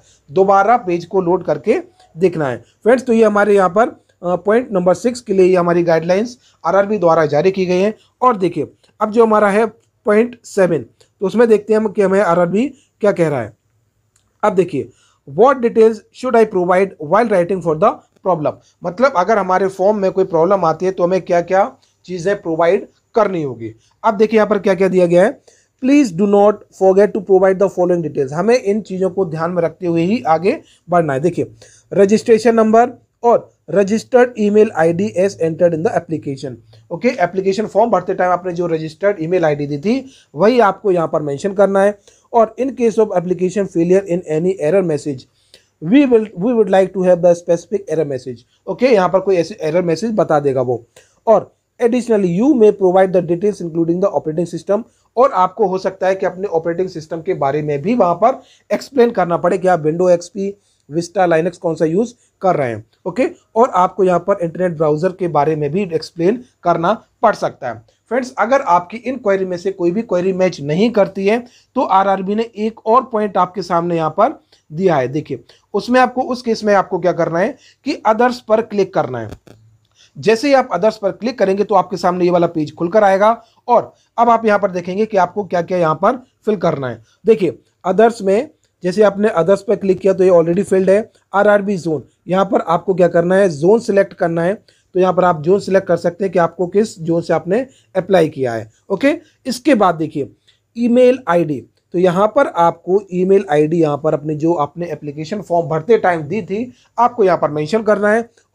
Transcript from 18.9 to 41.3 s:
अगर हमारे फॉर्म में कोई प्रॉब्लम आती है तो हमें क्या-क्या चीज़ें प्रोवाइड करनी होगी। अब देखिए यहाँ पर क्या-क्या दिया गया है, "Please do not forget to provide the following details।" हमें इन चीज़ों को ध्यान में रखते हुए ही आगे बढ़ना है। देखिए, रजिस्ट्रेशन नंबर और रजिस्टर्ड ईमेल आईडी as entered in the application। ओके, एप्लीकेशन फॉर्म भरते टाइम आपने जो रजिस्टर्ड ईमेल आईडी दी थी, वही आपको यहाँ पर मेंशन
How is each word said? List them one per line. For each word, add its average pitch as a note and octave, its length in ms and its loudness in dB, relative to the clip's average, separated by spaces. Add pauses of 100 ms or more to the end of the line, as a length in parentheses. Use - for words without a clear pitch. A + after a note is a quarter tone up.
अगर F#3+ 220 0
हमारे F#3 300 0
फॉर्म F#3+ 300 -2
में F#3+ 140 0
कोई F#3+ 120 0
प्रॉब्लम F3+ 420 0
आती D#3+ 200 -2
है F#3 60 0
तो F#3 120 -4
हमें F3+ 180 0
क्या-क्या F#3 540 -2 (320)
चीज़ें F3+ 340 -6
प्रोवाइड E3+ 460 0 (280)
करनी F#3+ 280 0
होगी। A2+ 320 -10 (280)
अब G#3+ 140 0
देखिए A3 200 2
यहाँ G#3 120 2
पर G3+ 100 0
क्या-क्या F#3+ 280 0
दिया F3+ 180 2
गया F3 180 4
है, C4 180 -2 (440)
"Please C4 320 2
do G3+ 100 0
not G3+ 260 4
forget G3 540 2
to G3+ 100 -6
provide F#3+ 380 2
the F#3+ 120 2
following F3 400 0
details।" C3+ 240 -4
हमें G#3+ 300 0
इन G3+ 200 -2
चीज़ों F#3 280 -4
को F#3+ 160 -4
ध्यान E3 260 -6
में F3 100 -2
रखते E3 260 -6
हुए E3+ 140 0
ही G3 260 -2
आगे F3+ 340 0 (280)
बढ़ना E3 240 2
है। C3+ 60 -2
देखिए, D#3 320 -2 (420)
रजिस्ट्रेशन G#3+ 600 2
नंबर A3+ 340 4 (340)
और A#3 280 0 (180)
रजिस्टर्ड A3 680 2
ईमेल G#3+ 360 4
आईडी E3+ 440 0
as G3 140 0
entered E3 400 0
in D#3 80 -4
the A3+ 100 0
application। D3 640 -6 (380)
ओके, E3+ 160 -4
एप्लीकेशन F#3+ 580 -2
फॉर्म G#3+ 260 0
भरते F#3 220 -2
टाइम F3+ 180 -2
आपने F3+ 200 -2
जो F3 160 -4
रजिस्टर्ड E3 520 -4
ईमेल E3+ 260 0
आईडी D3 220 -2
दी C#3+ 100 -6
थी, B3 340 -4 (240)
वही A3 240 2
आपको G3 320 0
यहाँ E3 160 0
पर D#3 140 -4
मेंशन D3 320 -6